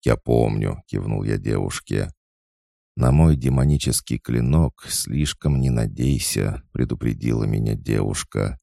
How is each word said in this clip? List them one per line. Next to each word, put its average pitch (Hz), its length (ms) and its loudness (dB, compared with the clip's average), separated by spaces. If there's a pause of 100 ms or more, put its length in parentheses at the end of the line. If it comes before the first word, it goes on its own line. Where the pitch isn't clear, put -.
"Я 58 140 2
помню", 52 720 0
кивнул 50 340 -4
я 52 160 -2
девушке. 50 720 -4 (840)
"На 60 160 2
мой 78 240 6
демонический 65 840 0
клинок 64 680 0
слишком 71 720 -2
не 65 100 2
надейся", 57 1000 -2
предупредила 57 720 -2
меня 52 320 0
девушка. 50 880 -4